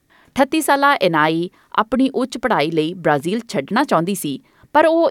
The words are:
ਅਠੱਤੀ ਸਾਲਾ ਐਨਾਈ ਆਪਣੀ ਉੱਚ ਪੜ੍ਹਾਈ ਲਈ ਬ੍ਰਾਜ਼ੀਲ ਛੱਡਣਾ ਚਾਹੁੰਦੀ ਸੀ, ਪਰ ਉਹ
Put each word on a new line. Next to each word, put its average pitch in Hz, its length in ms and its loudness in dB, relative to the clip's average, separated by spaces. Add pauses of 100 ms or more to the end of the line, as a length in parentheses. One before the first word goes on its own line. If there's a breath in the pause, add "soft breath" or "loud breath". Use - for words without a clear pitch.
(360 soft breath)
ਅਠੱਤੀ 277 240 0
ਸਾਲਾ 285 340 2
ਐਨਾਈ 165 560 0 (240 soft breath)
ਆਪਣੀ 254 400 0
ਉੱਚ 254 240 -4
ਪੜ੍ਹਾਈ 170 320 0
ਲਈ 165 240 -2
ਬ੍ਰਾਜ਼ੀਲ 170 540 -2
ਛੱਡਣਾ 196 360 -2
ਚਾਹੁੰਦੀ 180 300 0
ਸੀ, 147 240 -8 (340 soft breath)
ਪਰ 311 140 4
ਉਹ 330 240 2